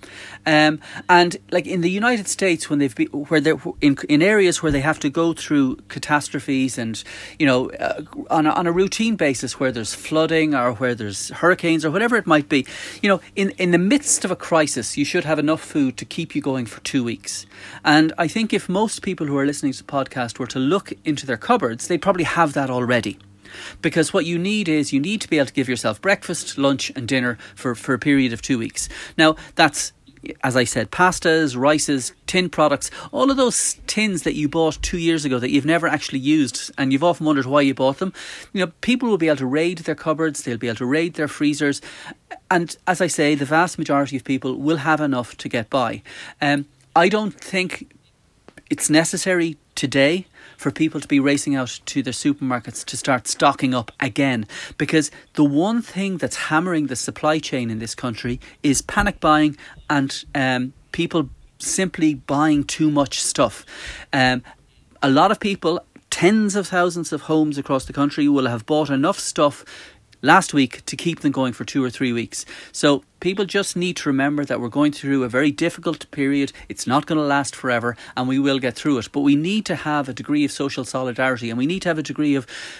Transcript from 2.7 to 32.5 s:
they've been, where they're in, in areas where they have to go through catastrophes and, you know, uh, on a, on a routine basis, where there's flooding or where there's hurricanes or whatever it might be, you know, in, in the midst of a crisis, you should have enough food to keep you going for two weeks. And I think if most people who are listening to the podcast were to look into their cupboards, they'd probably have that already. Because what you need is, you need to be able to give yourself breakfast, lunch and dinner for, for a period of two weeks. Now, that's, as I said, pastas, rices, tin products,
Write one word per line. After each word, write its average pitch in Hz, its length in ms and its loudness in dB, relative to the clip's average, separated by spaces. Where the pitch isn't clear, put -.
they've 139 160 0
been, 160 140 0
where 147 320 0
they're 143 200 2
in, 139 160 4
in 147 140 4
areas 196 400 4
where 156 100 2
they 143 80 2
have 151 200 0
to 147 100 0
go 165 240 2
through 139 420 0
catastrophes 135 880 -2
and, 113 260 -8
you 156 80 2
know, 127 260 2
uh, - 300 -4
on 156 160 4
a, 156 40 4
on 175 160 0
a 170 60 0
routine 196 440 0
basis, 139 440 -2
where 131 100 2
there's 113 240 -6
flooding 156 600 2
or 123 180 2
where 123 220 0
there's 104 340 -8
hurricanes 165 560 2
or 156 60 2
whatever 226 260 0
it 202 100 0
might 151 220 4
be, 135 180 2
you 208 60 2
know, 190 120 4
in, 196 140 0
in 180 200 0
the 175 80 6
midst 214 460 2
of 190 60 -2
a 180 60 -2
crisis, 151 600 0
you 143 80 2
should 175 200 0
have 151 140 0
enough 151 220 0
food 135 380 0
to - 80 -12
keep - 280 -8
you 147 60 -2
going 131 240 -2
for - 160 -14
two 131 240 -2
weeks. - 400 -8
And 156 320 6
I 170 100 2
think 220 260 -2
if 202 160 -2
most 208 340 0
people 180 240 -4
who 143 100 -2
are 139 100 2
listening 143 260 -2
to - 120 -12
the - 80 -14
podcast 131 460 -4
were 127 100 -6
to 135 100 -6
look 151 340 0
into 139 220 -2
their 123 100 -2
cupboards, 147 500 0
they'd 175 120 0
probably 185 260 0
have 151 300 0
that 135 160 0
already. 120 480 -2
Because 160 300 2
what 180 120 2
you 170 140 -2
need 202 300 -2
is, 151 240 0
you 135 80 2
need 196 200 -2
to - 80 -10
be 170 100 0
able 135 80 4
to - 60 -12
give 127 160 0
yourself 117 320 -2
breakfast, - 560 -2
lunch 139 400 0
and 120 100 -6
dinner 123 300 0
for, 123 200 -4
for 131 200 -2
a 120 40 -2
period 135 340 2
of 113 80 -8
two 131 180 -2
weeks. - 300 -6
Now, 156 160 6
that's, - 360 2
as 127 100 0
I 127 80 4
said, 117 300 -2
pastas, 160 640 2
rices, 139 560 2
tin 180 200 0
products, - 440 0